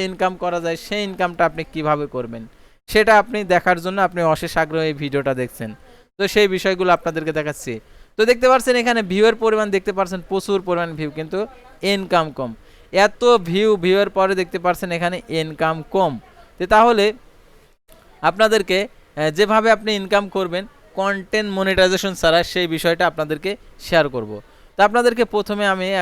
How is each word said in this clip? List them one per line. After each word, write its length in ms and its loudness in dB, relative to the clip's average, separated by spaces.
ইনকাম 240 -2
করা 220 -2
যায়, 220 -4
সেই 220 -4
ইনকামটা 400 -2
আপনি 140 -10
কিভাবে 420 -2
করবেন 280 -8
সেটা 240 4
আপনি 160 -4
দেখার 300 2
জন্য 140 -6
আপনি 120 -6
অশেষ 180 -6
আগ্রহে 280 -2
এই 120 -4
ভিডিওটা 380 -2
দেখছেন। 300 -8
তো 40 -2
সেই 220 4
বিষয়গুলো 400 0
আপনাদেরকে 420 -4
দেখাচ্ছি। 340 -6
তো 140 2
দেখতে 180 2
পাচ্ছেন 340 4
এখানে 180 0
ভিউয়ের 320 4
পরিমাণ 340 2
দেখতে 220 -4
পাচ্ছেন 220 -2
প্রচুর 280 0
পরিমাণ 300 -2
ভিউ, 200 -6
কিন্তু 200 -6
ইনকাম 340 0
কম। 120 -6
এত 300 2
ভিউ, 220 2
ভিউয়ের 320 2
পরে 240 4
দেখতে 240 -4
পাচ্ছেন 320 -2
এখানে 200 -2
ইনকাম 360 -2
কম। 180 2
তো 60 -6
তাহলে 300 6
আপনাদেরকে, 640 2
আহ, 40 -14
যেভাবে 380 2
আপনি 140 -4
ইনকাম 240 0
করবেন 280 -4
কনটেন্ট 600 -4
মনিটাইজেশন 640 2
ছাড়া 200 4
সেই 220 -2
বিষয়টা 360 0
আপনাদেরকে 400 -6
শেয়ার 280 4
করব। 180 -6
তো 100 4
আপনাদেরকে 360 2
প্রথমে 300 -2
আমি 120 -4